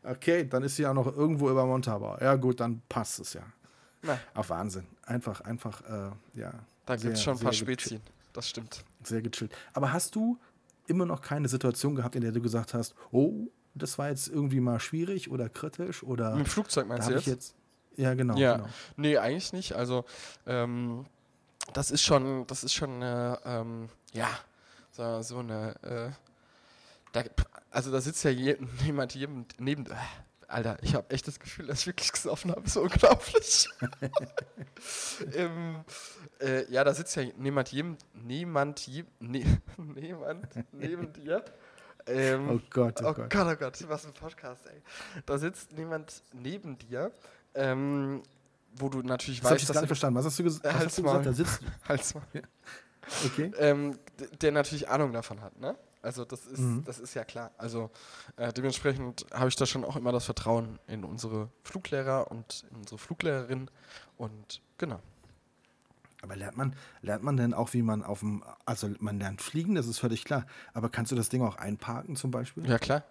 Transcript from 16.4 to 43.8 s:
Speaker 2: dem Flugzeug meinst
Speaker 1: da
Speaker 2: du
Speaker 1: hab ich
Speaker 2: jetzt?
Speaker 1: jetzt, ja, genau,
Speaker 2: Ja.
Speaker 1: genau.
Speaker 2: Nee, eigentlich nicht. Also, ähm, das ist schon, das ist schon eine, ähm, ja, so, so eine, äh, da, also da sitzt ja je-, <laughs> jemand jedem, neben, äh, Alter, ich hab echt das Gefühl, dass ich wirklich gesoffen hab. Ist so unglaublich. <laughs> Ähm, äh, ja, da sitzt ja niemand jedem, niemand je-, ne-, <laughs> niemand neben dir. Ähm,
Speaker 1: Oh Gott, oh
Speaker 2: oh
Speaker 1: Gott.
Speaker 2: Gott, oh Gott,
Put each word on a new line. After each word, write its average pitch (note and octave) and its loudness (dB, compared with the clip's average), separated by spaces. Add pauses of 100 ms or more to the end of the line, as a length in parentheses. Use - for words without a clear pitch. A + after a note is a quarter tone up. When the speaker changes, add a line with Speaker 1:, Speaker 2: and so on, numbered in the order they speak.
Speaker 2:
dem - -2
Flugzeug D3 0
meinst A2+ 0
Speaker 1:
da A#2+ 4
Speaker 2:
du - 4
Speaker 1:
hab C#3+ 4
ich C#3 -4
Speaker 2:
jetzt? B2+ -4 (360)
Speaker 1:
jetzt, - -12
ja, B2+ 4
genau, B2 4
Speaker 2:
Ja. C3 8
Speaker 1:
genau. A2 -4 (280)
Speaker 2:
Nee, D3 4
eigentlich B2+ 0
nicht. F#3 -6
Also, B2 0 (420)
ähm, A#2+ -2 (680)
das C#3+ 0
ist C#3+ 4
schon, C3+ 6
das B2+ -6
ist B2 0
schon C#3+ -2
eine, B2 -2
ähm, A#2 -6 (240)
ja, A2 -2 (600)
so, A#2 -4
so A#2+ -8
eine, A2 -6
äh, A#2+ -6 (1000)
da, A#2 2 (480)
also B2+ 0
da C3 4
sitzt C#3+ -2
ja D3+ 8
je-, C3 4 (140)
<laughs> B2 0
jemand C#3+ 0
jedem, C3+ -6 (140)
neben, C3+ 0
äh, - -10 (540)
Alter, A2+ -2
ich - 4
hab - 0
echt C3 -2
das D3 -8
Gefühl, - -12
dass C#3+ -2
ich - 0
wirklich - 0
gesoffen - -2
hab. - -4
Ist - 0
so - 4
unglaublich. - 6 (120)
<laughs> C3+ -4 (1200)
Ähm, E3 -4 (560)
äh, C3 0
ja, C3 6
da C#3 8
sitzt D#3 -4
ja C#3 0 (140)
niemand C#3 2
jedem, D#3 -4 (180)
niemand C#3+ -2
je-, C#3+ -10 (160)
ne-, B2 4
<laughs> - -16
niemand D#3+ -10 (260)
neben D#3 -6
dir. D#3+ -2 (640)
Ähm, C3 4
Speaker 1:
Oh A#2 4 (100)
Gott, A#2+ 2
oh D3 2
Speaker 2:
oh D#3 -2
Speaker 1:
Gott. A#2+ -6
Speaker 2:
Gott, G3 6
oh D3+ 0
Gott, D3 -8